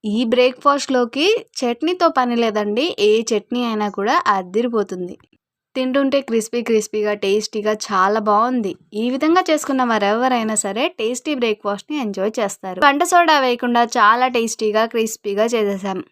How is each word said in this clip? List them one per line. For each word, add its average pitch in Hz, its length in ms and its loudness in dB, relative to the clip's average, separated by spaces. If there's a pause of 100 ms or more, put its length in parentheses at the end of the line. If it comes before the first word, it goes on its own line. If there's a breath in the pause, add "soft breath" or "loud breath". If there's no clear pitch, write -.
ఈ 214 220 -2
బ్రేక్‌ఫాస్ట్‌లోకి 254 1000 0 (300)
చట్నీతో 320 540 -2
పని 247 260 0
లేదండి, 214 500 0 (140)
ఏ 208 120 4 (100)
చట్నీ 226 420 -4
అయినా 214 260 -2
కూడా 202 260 -2 (120)
అదిరిపోతుంది. 196 880 -2 (600)
తింటుంటే 269 460 0
క్రిస్పీ 233 400 -2
క్రిస్పీగా, 214 540 0
టేస్టీగా 208 640 -2
చాలా 202 380 2
బాగుంది. 214 540 0 (200)
ఈ 214 160 -4
విధంగా 302 320 2
చేసుకున్న 294 420 0
వారెవరైనా 220 720 0
సరే 208 280 -2 (140)
టేస్టీ 247 380 -4
బ్రేక్‌ఫాస్ట్‌ని 220 680 -4
ఎంజాయ్ 208 340 -4
చేస్తారు. 185 480 -6
వంట 277 200 4
సోడా 349 360 4
వేయకుండా 240 440 2 (120)
చాలా 233 320 4
టేస్టీగా, 226 580 0
క్రిస్పీగా 220 640 -2
చేసేసాం. 202 540 -2 (100)